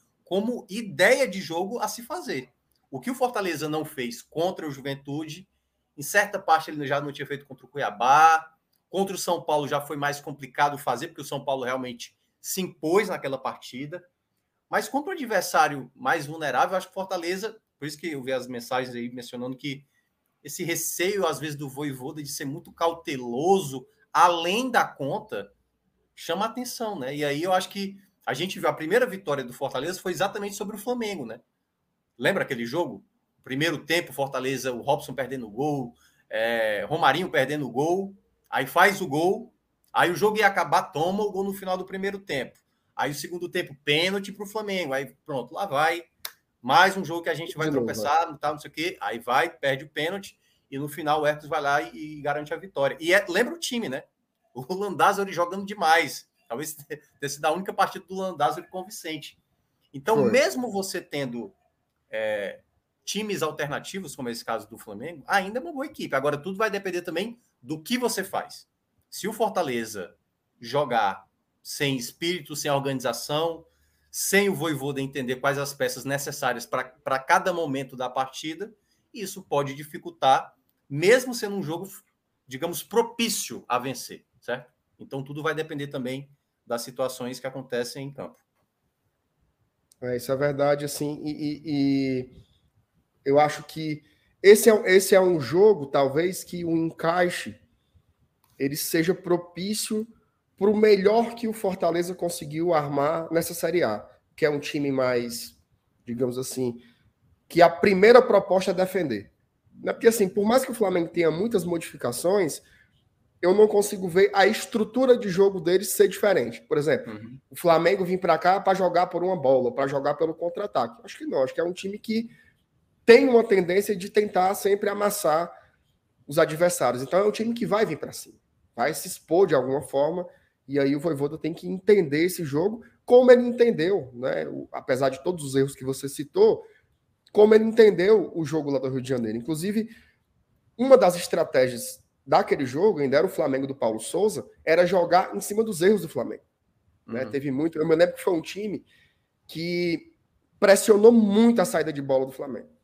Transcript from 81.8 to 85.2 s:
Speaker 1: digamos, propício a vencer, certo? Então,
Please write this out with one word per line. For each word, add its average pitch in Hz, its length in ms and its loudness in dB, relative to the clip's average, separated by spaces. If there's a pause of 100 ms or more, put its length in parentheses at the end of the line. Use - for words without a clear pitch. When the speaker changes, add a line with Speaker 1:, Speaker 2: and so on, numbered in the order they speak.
Speaker 1:
digamos, 151 360 -8
propício 226 840 -2
a 123 120 0
vencer, 120 480 -10 (120)
certo? 131 320 -10 (280)
Então, 135 260 -10